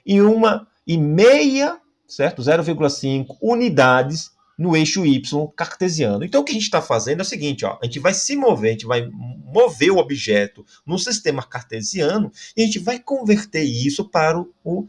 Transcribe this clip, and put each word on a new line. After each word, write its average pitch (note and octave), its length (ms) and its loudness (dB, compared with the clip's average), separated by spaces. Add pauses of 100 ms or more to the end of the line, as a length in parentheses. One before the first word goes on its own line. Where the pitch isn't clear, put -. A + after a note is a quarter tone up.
e G3+ 140 4
uma A3 480 4 (180)
e E3 100 0
meia, C4+ 840 4 (260)
certo? - 340 -4
Zero D#3 220 2
vírgula D#3 260 -2
cinco C3+ 540 -4
unidades D3+ 880 2 (260)
no E3 200 0
eixo D#3+ 280 0
y C3+ 160 4 (360)
cartesiano. D#3 680 -2
Então, C4+ 180 0
o - 20 -8
que D4 80 -6
a - 20 -4
gente G#3+ 160 -6
tá E3 100 0
fazendo B2 400 -2
é - 20 -6
o - 40 -6
seguinte: D3 380 -6
ó, G2 180 -6
a A#2 40 -4
gente A#2+ 120 -8
vai F#3 160 0
se - 220 -4
mover, F3+ 320 2
a A2+ 40 2
gente A2 140 -10
vai A#2+ 220 -2 (440)
mover F3+ 380 4
o G3 80 4
objeto A2 680 0 (220)
no F3 120 -4
sistema F#3 440 -4
cartesiano D3 880 -4 (260)
e A3 60 2
a - 20 4
gente G#3+ 140 0
vai A#3 200 -4
converter G#3 680 0
isso C3+ 400 -2
para E3 340 0
o, F3 100 -8 (140)
o F#3+ 260 -6